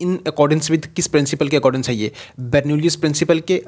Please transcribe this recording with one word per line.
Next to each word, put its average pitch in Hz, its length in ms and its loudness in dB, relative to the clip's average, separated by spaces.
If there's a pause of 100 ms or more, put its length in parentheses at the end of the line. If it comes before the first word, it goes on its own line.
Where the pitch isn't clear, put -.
in 180 140 -2
accordance 156 540 0
with 160 160 0 (100)
किस 165 100 -2
प्रिंसिपल 143 420 0
के 147 100 2
accordance 131 300 2
है 123 80 -2
ये? 107 160 -4 (280)
Bernoulli's 147 540 0
प्रिंसिपल 160 460 0
के, 180 260 -2